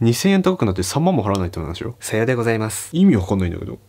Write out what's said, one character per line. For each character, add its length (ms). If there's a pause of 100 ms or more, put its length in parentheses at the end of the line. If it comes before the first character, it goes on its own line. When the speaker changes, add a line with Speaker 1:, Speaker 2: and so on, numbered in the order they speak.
Speaker 1:
二 140
千 180
円 100
高 140
く 100
な 60
っ 40
て 80
三 200
万 120
も 80
払 80
わ 60
な 80
い 40
と 100
な 60
ん 60
で 40
し 80
ょ？ 140
Speaker 2:
さ 180
よ 60
う 40
で 100
ご 80
ざ 100
い 60
ま 100
す。 220
Speaker 1:
意 140
味 100
わ 100
か 80
ん 40
な 80
い 40
ん 20
だ 60
け 60
ど、 140 (100)